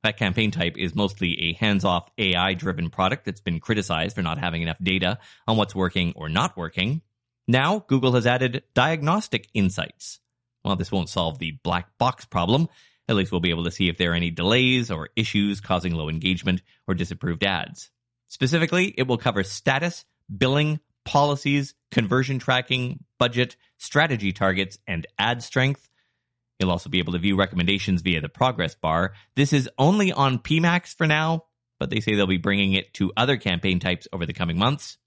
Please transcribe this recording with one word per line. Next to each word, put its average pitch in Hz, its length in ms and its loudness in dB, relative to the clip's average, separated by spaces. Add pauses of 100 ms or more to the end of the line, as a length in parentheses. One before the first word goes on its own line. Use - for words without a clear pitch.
That 107 120 0
campaign 104 360 0
type 85 260 -2
is 87 160 -4
mostly 95 480 -2
a 85 120 0
hands-off 95 540 0 (100)
A 95 180 2
I-driven 87 520 -2
product 95 360 -2
that's 98 160 -8
been 85 180 -4
criticized 98 560 -2
for 101 80 -4
not 80 160 -2
having 82 240 -4
enough 82 180 -4
data 92 380 0 (300)
on 113 80 2
what's 101 180 0
working 90 400 0
or 78 140 -10
not 107 280 0
working. 95 460 -4 (460)
Now, 143 320 2
Google 131 320 2
has 120 120 2
added 127 380 0 (120)
diagnostic 156 800 0
insights. - 680 -4 (420)
While 98 140 0
this 90 160 -4
won't 95 160 0
solve 82 300 -2
the 78 260 -8
black 87 340 -4
box - 280 0
problem, 110 420 2 (400)
at 110 80 2
least 92 160 0
we'll 90 80 0
be 87 100 2
able 85 140 -2
to 85 80 -4
see 92 160 2
if 82 100 -2
there 85 140 2
are 85 40 2
any 85 140 0
delays 120 600 2
or 80 260 -6
issues 101 440 0
causing 90 340 -2
low 78 140 -2
engagement 92 540 0 (240)
or 95 80 0
disapproved 87 480 -4
ads. - 480 -4 (380)
Specifically, 165 680 0
it 131 120 0
will 120 100 2
cover 101 240 0
status, 139 640 -2 (300)
billing, 147 440 2 (260)
policies, 143 680 2 (160)
conversion 127 480 0
tracking, 127 640 -2 (160)
budget, 120 380 0 (220)
strategy 135 520 2
targets, 95 560 0
and 82 220 -4 (100)
ad 117 240 0
strength. 135 460 -2 (680)
You'll 92 140 2
also - 180 -4
be 92 80 0
able 85 140 -2
to 87 80 -2
view 98 160 2
recommendations 92 680 0
via 85 180 0
the 76 80 -8
progress 110 460 -2
bar. 85 380 0 (240)
This 139 160 2
is 135 260 0
only 185 320 4
on 135 300 0
P 156 180 0
max 175 340 0
for 165 140 -2
now, 156 380 0 (340)
but - 100 -4
they 110 120 -2
say 107 140 0
they'll 101 120 4
be 92 100 2
bringing 98 360 2
it 95 220 -2
to 95 220 0
other 127 200 2
campaign 92 420 0
types 90 340 -2
over 85 140 -4
the 85 60 -8
coming 85 260 -2
months. 131 480 -2